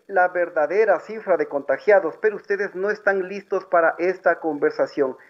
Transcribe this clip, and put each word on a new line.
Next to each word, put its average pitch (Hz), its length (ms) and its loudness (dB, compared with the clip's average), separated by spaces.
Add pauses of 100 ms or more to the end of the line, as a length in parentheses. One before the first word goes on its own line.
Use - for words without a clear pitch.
la 180 200 2
verdadera 175 720 0
cifra 202 380 -2
de 151 100 -2
contagiados, 147 680 0
pero 214 180 0
ustedes 196 400 -6
no 190 140 -4
están 196 400 -2
listos 190 340 -6
para 165 340 2
esta 180 440 0
conversación". 147 760 -2 (140)